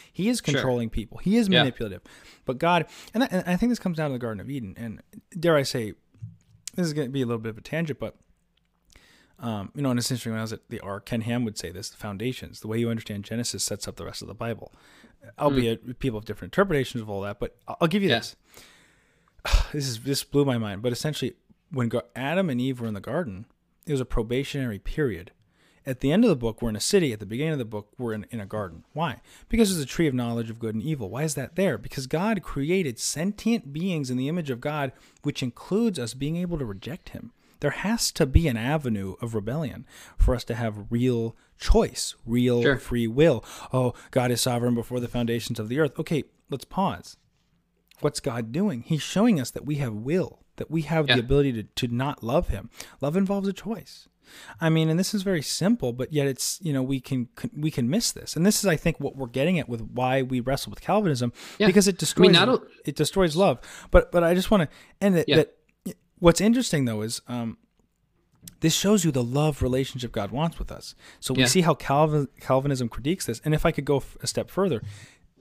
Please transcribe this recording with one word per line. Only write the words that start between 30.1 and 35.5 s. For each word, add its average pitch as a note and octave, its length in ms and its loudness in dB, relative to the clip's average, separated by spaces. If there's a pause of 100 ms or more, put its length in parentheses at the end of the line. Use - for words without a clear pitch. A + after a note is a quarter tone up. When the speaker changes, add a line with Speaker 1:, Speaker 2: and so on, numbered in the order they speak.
Speaker 1:
knowledge A#2 360 -2
of A#2 80 -12
good A2+ 160 -4
and A2 80 -2
evil. C3 260 -4
Why A2+ 140 -6
is D#3 140 -2
that C3+ 200 -8
there? F3+ 220 0
Because C3 280 -10
God F#3 360 -2
created D3 560 -2
sentient G#3 720 -2
beings D#3 380 -4
in B2+ 80 0
the C3 100 -2
image D#3+ 220 -2
of A#2+ 100 -6
God, D3 320 -4 (300)
which D3 200 -4
includes F#3 560 -2